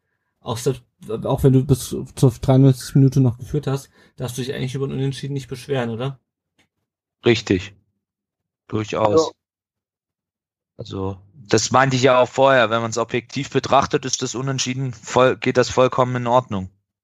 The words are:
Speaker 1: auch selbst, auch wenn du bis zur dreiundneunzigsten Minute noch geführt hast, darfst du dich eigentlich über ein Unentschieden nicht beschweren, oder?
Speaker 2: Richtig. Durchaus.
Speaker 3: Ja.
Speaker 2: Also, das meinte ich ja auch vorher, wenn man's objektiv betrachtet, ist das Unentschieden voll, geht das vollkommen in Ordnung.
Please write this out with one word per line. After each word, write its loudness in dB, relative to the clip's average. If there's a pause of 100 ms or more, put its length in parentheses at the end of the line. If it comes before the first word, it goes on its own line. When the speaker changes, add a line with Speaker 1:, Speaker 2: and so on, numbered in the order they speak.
(400)
Speaker 1:
auch -8
selbst, -4 (260)
auch -4
wenn 6
du 2
bis -2
zur -8 (340)
dreiundneunzigsten 4
Minute 4
noch 2
geführt -8
hast, -6 (260)
darfst -10
du -6
dich -8
eigentlich -6
über -6
ein -8
Unentschieden -6
nicht -8
beschweren, -6
oder? -8 (1040)
Speaker 2:
Richtig. 0 (920)
Durchaus. -2
Speaker 3:
Ja. -8 (1500)
Speaker 2:
Also, -8 (160)
das 0
meinte 4
ich 0
ja 6
auch 2
vorher, 4
wenn -2
man's -4
objektiv -6
betrachtet, 0
ist -6
das -6
Unentschieden -6
voll, 2
geht -2
das 2
vollkommen 0
in -6
Ordnung. 0 (340)